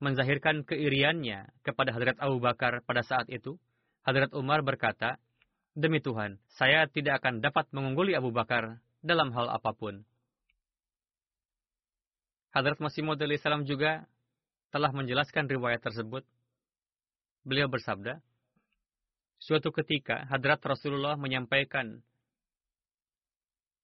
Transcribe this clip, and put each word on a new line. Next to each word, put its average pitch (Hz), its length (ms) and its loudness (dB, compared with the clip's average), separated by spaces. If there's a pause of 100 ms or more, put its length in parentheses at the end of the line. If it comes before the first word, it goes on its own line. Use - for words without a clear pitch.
Menzahirkan 139 640 0
keiriannya 139 960 0
kepada 131 320 0
Hazrat 123 240 0
Abu 131 240 0
Bakar 123 400 0
pada 123 240 0
saat 123 240 -2
itu, 131 240 -10 (480)
Hazrat 135 320 2
Umar 143 240 2
berkata, 127 560 0 (560)
"Demi 156 320 2
Tuhan, 107 400 -4 (160)
saya 147 320 4
tidak 139 320 0
akan 123 160 0
dapat 143 320 0
mengungguli 139 400 0
Abu 127 240 0
Bakar 113 480 -2 (160)
dalam 156 320 2
hal 120 160 -2
apapun." 107 560 -4 (2500)
Hazrat 147 320 0
Masih 151 240 -2
Maud 151 160 -2
alaihi 147 160 0
salam 147 240 0
juga 151 400 0 (720)
telah 147 160 2
menjelaskan 139 560 0
riwayat 123 380 0
tersebut. 117 400 -6 (1200)
Beliau 135 260 0
bersabda, 117 480 -4 (1200)
"Suatu 156 320 0
ketika 147 560 -2
Hadrat 139 380 2
Rasulullah 143 500 -2
menyampaikan 131 840 -2 (1800)